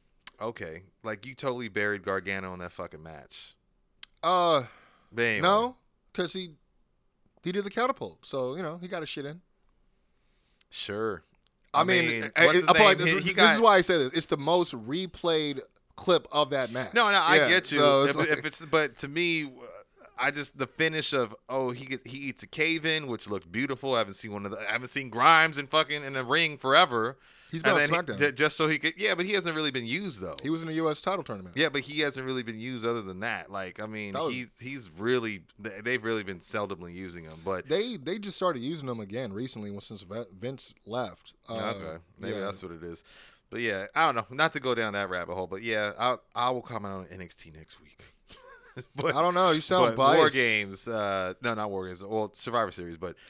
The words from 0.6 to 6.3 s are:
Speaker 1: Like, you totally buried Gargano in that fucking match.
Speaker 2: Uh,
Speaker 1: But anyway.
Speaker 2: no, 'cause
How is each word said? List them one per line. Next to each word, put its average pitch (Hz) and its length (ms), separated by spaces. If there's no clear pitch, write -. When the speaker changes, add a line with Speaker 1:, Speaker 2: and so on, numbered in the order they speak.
Speaker 1:
Like, 107 200
you 131 120
totally 123 320
buried 104 360
Gargano 95 480
in 90 60
that 87 140
fucking 82 300
match. 78 520
Speaker 2:
Uh, 170 400
Speaker 1:
But 117 100
anyway. 110 200
Speaker 2:
no, 214 340
'cause 175 200